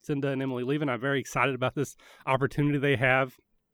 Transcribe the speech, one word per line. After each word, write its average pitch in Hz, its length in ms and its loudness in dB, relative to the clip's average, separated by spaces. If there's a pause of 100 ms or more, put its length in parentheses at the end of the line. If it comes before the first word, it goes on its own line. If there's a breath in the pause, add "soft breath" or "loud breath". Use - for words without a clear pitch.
Cinda 139 280 -4
and 135 120 -2
Emily 127 220 -4
leaving. 147 240 -2
I'm 120 140 -2
very 139 180 0
excited 131 360 0
about 127 200 -2
this - 220 -6 (280 loud breath)
opportunity 143 540 2
they 139 160 2
have. 131 420 2 (360)